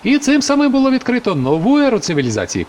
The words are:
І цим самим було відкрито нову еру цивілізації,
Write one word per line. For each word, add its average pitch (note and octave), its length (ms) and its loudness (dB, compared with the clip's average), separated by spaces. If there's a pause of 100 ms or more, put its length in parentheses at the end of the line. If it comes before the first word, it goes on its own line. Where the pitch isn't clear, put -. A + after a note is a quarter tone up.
І C4 160 0
цим C#4+ 240 0
самим C#4+ 300 0
було C4+ 180 2
відкрито B3 440 -2
нову D#3+ 440 2
еру B3+ 200 2
цивілізації, A2 720 -2